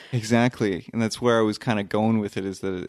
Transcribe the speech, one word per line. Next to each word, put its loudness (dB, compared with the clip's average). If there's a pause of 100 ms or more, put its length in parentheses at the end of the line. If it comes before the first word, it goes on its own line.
(120)
Exactly. 0
And -2
that's -2
where 4
I 4
was 0
kinda -2
going 2
with -4
it, -4
is -6
that, -6